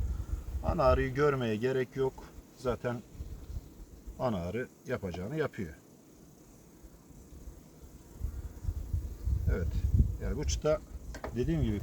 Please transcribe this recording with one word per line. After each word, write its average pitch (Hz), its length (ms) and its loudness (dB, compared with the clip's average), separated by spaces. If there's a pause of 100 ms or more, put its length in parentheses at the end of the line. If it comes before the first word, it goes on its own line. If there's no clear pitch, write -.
(640)
Ana 175 200 4
arıyı 131 300 6
görmeye 131 420 4
gerek 127 400 0
yok. 135 180 2 (420)
Zaten 123 460 -2 (1160)
ana 123 180 0
arı 90 300 -4 (200)
yapacağını 101 500 -4
yapıyor. 113 360 -2 (3750)
Evet. - 220 2 (500)
Yani 156 140 -2
bu 151 100 0
çıta 151 320 4 (560)
dediğim 139 280 2
gibi 107 200 2